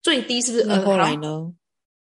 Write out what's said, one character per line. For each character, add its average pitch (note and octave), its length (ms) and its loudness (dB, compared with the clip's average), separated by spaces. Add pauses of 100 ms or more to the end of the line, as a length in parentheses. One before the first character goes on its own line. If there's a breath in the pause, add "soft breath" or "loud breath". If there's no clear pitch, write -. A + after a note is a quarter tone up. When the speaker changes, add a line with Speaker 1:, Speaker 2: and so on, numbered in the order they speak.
Speaker 1:
最 D4 200 0
低 A#3+ 200 -4
是 B3 100 -4
不 A#3 60 -2
是， A3 80 4
Speaker 2:
那 G3+ 200 2
后 G3 120 4
来 D#3+ 200 2
呢？ D#3 100 -8
Speaker 1:
呃， D#3 80 -6
好 D#3+ 60 -6
像， E3+ 140 -12 (520)